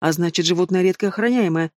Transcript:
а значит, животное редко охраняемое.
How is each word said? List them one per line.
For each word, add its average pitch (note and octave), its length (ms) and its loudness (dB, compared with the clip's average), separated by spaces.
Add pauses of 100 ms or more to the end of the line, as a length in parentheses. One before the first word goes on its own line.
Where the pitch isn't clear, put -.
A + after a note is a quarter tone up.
а D#3+ 120 0
значит, E3+ 340 -2
животное F3+ 360 0
редко F#3 260 0
охраняемое. G3 720 0